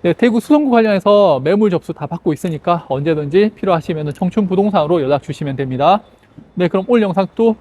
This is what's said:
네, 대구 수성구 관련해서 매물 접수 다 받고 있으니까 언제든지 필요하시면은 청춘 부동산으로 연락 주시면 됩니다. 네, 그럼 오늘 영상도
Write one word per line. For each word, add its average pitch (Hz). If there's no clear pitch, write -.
네, 175
대구 233
수성구 302
관련해서 202
매물 202
접수 170
다 151
받고 170
있으니까 165
언제든지 151
필요하시면은 156
청춘 190
부동산으로 185
연락 139
주시면 139
됩니다. 139
네, 180
그럼 190
오늘 240
영상도 202